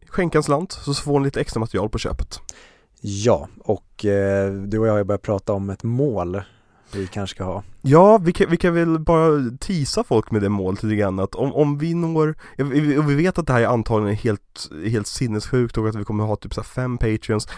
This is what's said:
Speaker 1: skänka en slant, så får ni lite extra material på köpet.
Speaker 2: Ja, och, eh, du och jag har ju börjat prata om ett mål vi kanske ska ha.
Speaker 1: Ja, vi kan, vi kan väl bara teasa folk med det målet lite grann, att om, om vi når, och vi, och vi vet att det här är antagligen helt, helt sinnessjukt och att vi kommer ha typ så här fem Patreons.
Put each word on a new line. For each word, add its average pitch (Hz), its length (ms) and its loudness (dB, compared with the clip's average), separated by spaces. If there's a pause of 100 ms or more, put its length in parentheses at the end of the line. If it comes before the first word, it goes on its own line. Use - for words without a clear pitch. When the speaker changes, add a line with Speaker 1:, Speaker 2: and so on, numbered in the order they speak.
Speaker 1:
skänka 170 300 0
en 151 60 4
slant, 147 280 0
så - 220 -6
får 143 260 0
ni 139 60 2
lite 139 160 -2
extra - 180 -4
material 107 300 -2
på 113 80 -4
köpet. - 420 -4 (640)
Speaker 2:
Ja, 101 460 0 (120)
och, - 460 -4
eh, 98 480 2
du 101 260 -4
och 110 80 2
jag 110 60 4
har 104 40 2
ju 101 60 2
börjat 101 180 -2
prata 104 320 -2
om 98 160 -4
ett 95 140 -8
mål 110 580 -2 (520)
vi 98 140 -6
kanske 98 280 -8
ska 95 80 -8
ha. 92 200 -6 (180)
Speaker 1:
Ja, 180 360 8
vi 175 160 0
kan, 190 160 0
vi 170 80 2
kan 175 160 2
väl 170 260 2
bara 156 600 4
teasa 185 440 -2
folk - 280 0
med 107 100 2
det 98 80 2
målet 98 340 -2
lite 107 120 0
grann, 98 240 0
att 95 160 -4
om, 131 180 -2
om 147 240 2
vi 165 160 -2
når, 165 420 0 (240)
och 139 140 -2
vi, 147 240 2
och 151 120 2
vi 143 60 2
vet 175 220 2
att 165 100 -2
det 135 60 2
här 120 80 4
är 113 60 2
antagligen 110 500 0
helt, - 520 -6 (160)
helt 110 220 -2
sinnessjukt 117 720 -2
och 110 120 0
att 110 60 -4
vi 104 80 -6
kommer 107 200 -2
ha 107 120 0
typ - 180 -8
så 113 80 -8
här - 40 -8
fem 127 320 -6
Patreons. 110 500 0 (100)